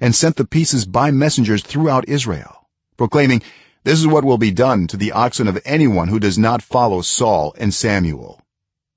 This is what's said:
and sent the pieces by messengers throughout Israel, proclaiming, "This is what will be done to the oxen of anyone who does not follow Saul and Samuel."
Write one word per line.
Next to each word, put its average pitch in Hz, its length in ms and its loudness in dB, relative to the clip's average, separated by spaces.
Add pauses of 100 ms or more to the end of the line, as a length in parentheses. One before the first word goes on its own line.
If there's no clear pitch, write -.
and 120 160 2
sent 160 200 0
the 131 80 0
pieces 151 400 0
by 120 280 0
messengers 131 500 0
throughout 139 460 -2
Israel, 120 600 -6 (280)
proclaiming, 131 440 2 (440)
"This 156 160 2
is 160 60 2
what 151 180 4
will 127 140 2
be 110 120 2
done 104 380 2
to - 80 -8
the 104 160 -4
oxen 120 340 0
of 98 180 -2
anyone 127 440 2
who 110 100 0
does 101 200 0
not 113 220 2
follow 110 420 0
Saul 87 540 -2
and 104 160 -4
Samuel." 80 680 -4 (560)